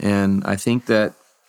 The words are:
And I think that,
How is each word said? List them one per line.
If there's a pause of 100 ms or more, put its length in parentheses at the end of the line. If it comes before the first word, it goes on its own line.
And
I
think
that, (360)